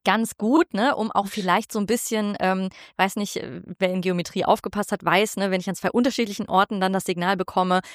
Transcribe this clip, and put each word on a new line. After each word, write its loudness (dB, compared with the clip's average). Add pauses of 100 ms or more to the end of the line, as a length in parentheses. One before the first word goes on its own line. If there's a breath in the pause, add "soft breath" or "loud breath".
Ganz 0
gut, 2
ne, 2
um -2
auch 0
vielleicht -2
so -4
ein -2
bisschen, -2
ähm, 0 (280 loud breath)
weiß 0
nicht, -4
äh, -10 (160)
wer 2
in -2
Geometrie -2
aufgepasst 0
hat, -4
weiß, 2
ne, 0
wenn 0
ich -6
an -2
zwei -2
unterschiedlichen 0
Orten 2
dann 2
das 0
Signal 0
bekomme, 2 (140)